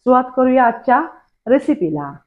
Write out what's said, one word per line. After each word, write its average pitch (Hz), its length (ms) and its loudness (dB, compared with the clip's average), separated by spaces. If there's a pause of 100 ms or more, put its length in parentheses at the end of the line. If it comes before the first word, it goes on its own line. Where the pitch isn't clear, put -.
सुरुवात 254 240 0 (120)
करूया 254 300 2
आजच्या 247 400 0 (420)
रेसिपीला. 160 640 -2 (140)